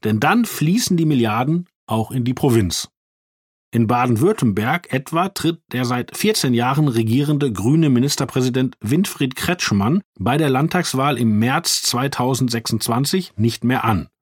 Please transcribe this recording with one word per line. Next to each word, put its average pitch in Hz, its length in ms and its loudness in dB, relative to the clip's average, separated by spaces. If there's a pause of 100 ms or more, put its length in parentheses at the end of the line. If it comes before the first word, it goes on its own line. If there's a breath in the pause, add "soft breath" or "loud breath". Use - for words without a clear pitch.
Denn 110 160 0
dann 196 240 4
fließen 180 540 0
die 165 80 2
Milliarden 131 600 0 (200)
auch 113 240 -2
in 127 140 -2
die 127 100 0
Provinz. 117 560 0 (800)
In 117 160 2
Baden-Württemberg 123 1040 0
etwa 165 380 -2
tritt 165 320 -4 (100)
der 127 140 -2
seit 123 280 -4
vierzehn 202 380 0
Jahren 135 360 2
regierende 135 640 0
grüne 131 380 2
Ministerpräsident 131 920 0
Winfried 143 540 -2
Kretschmann 151 680 0 (160)
bei 110 180 0
der 151 140 2
Landtagswahl 139 680 0
im 110 220 2
März 131 420 0
zweitausendsechsundzwanzig 127 1600 -2
nicht 113 280 -2
mehr 120 200 0
an. 104 260 0 (120)